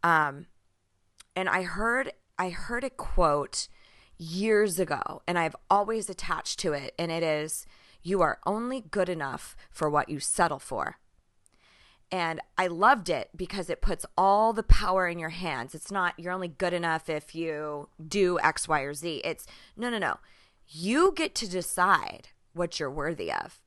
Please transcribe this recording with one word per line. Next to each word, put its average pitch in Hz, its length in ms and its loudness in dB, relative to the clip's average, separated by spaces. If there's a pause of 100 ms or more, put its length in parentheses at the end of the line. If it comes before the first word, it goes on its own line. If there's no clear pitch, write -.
Um, 156 420 2 (880)
and 185 140 -2
I 185 140 0
heard, 226 500 -2 (240)
I 185 120 -2
heard 240 340 -6
a 262 60 -6
quote - 760 0 (500)
years 190 600 2
ago, - 480 -2
and 175 120 0
I've 160 160 0 (140)
always 208 400 2
attached - 500 -4
to 170 140 0
it, 139 240 -6
and 165 140 -2
it 165 120 -2
is, 156 420 -2 (360)
"You 180 200 0
are 151 240 4
only 240 340 -2
good 185 300 -2
enough 151 480 -6 (120)
for 151 200 -2
what 147 180 2
you 147 140 -6
settle 156 380 0
for." - 380 -8 (1120)
And 165 280 -2 (180)
I 185 100 2
loved 185 420 4
it 139 260 -2
because 185 340 -6
it - 120 -4
puts - 240 2 (120)
all 202 360 6
the 214 100 -2
power 185 440 6
in 170 120 -4
your 160 100 -6
hands. 160 460 -6
It's - 160 -12
not, 185 260 0
"You're 175 140 -8
only 185 160 -4
good 175 260 -2
enough 170 360 -2
if 151 260 -4
you 151 540 -6 (160)
do 180 340 2
X, - 280 2
Y, 151 140 4
or 143 120 -4
Z." 151 320 -6
It's, - 200 -6 (300)
"No, 240 140 -6
no, 233 80 -2
no. 165 220 -2 (480)
You 233 460 2
get 311 220 -4
to 220 140 -6
decide 180 800 0 (240)
what 170 260 -4
you're 139 120 -2
worthy 143 420 -4
of." 50 340 -6